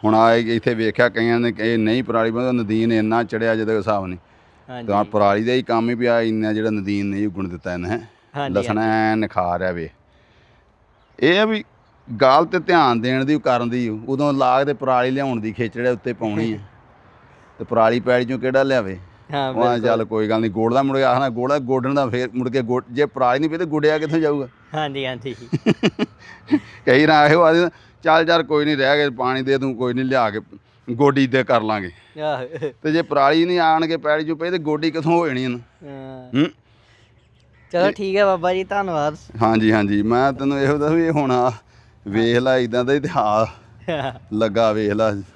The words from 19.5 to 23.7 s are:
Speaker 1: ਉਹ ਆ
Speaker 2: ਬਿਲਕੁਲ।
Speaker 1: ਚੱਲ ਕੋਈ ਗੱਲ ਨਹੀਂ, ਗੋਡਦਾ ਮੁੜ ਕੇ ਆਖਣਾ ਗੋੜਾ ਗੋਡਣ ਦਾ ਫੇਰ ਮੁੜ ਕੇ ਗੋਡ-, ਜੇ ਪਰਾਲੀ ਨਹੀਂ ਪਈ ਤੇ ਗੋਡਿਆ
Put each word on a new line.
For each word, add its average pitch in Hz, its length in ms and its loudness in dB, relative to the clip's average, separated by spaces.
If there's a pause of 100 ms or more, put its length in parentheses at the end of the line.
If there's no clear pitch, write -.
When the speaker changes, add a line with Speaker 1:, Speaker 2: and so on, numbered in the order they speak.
Speaker 1:
ਉਹ 120 100 -2
ਆ 123 100 2
Speaker 2:
ਬਿਲਕੁਲ। 120 180 0
Speaker 1:
ਚੱਲ 113 140 0
ਕੋਈ 110 240 -2
ਗੱਲ 110 120 2
ਨਹੀਂ, 113 100 0
ਗੋਡਦਾ 113 320 0
ਮੁੜ 135 140 0
ਕੇ 135 60 2
ਆਖਣਾ 131 260 2
ਗੋੜਾ 127 300 -2
ਗੋਡਣ 131 360 -2
ਦਾ 143 120 2
ਫੇਰ 123 280 -2
ਮੁੜ 127 140 -2
ਕੇ 127 140 -2
ਗੋਡ-, 123 280 -2
ਜੇ 139 160 0
ਪਰਾਲੀ 127 340 0
ਨਹੀਂ 156 100 -2
ਪਈ 160 60 -8
ਤੇ 180 80 -4
ਗੋਡਿਆ 151 340 0